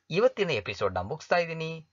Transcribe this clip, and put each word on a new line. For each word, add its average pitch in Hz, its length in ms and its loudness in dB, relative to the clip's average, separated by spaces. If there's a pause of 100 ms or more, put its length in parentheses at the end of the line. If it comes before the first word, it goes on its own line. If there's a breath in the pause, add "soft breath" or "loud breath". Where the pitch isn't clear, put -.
ಇವತ್ತಿನ 202 400 2
ಎಪಿಸೋಡ್ನ 104 480 -2
ಮುಗಿಸ್ತಾ 113 380 -2
ಇದ್ದೀನಿ. 160 580 -2